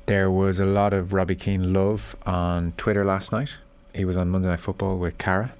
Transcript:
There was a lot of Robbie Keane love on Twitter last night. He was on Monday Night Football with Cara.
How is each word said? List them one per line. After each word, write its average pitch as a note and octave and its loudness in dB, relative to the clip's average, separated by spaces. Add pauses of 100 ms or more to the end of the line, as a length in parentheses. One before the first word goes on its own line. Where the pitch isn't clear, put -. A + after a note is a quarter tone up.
There G2 4
was F#2+ 2
a G2 2
lot G2+ 2
of F#2+ 0
Robbie F#2 2
Keane F#2 0
love G2+ 0 (100)
on F2 0
Twitter G2+ 0
last F#2+ -2
night. B2 -4 (360)
He F#2+ -2
was F2+ 0
on F2+ 0
Monday F#2 0
Night E2+ 0
Football F#2+ -2
with F2 -4
Cara. G2 -2